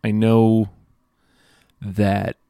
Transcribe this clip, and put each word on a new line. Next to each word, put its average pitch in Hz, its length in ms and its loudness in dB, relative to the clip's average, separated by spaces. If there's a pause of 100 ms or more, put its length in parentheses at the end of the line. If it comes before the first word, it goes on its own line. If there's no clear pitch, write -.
I 110 80 -4
know 110 580 2 (1120)
that 98 560 -4 (120)